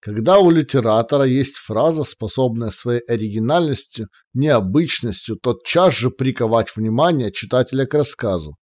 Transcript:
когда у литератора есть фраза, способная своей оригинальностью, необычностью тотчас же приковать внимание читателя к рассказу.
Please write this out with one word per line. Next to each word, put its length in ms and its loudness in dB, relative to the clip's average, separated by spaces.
когда 380 2
у 120 8
литератора 720 2
есть 320 0
фраза, 480 0
способная 680 -4
своей 360 -4
оригинальностью, 1000 -2
необычностью 1040 0
тотчас 560 0
же 180 -2
приковать 640 -2
внимание 560 0
читателя 540 -2
к 80 -8
рассказу. 720 -2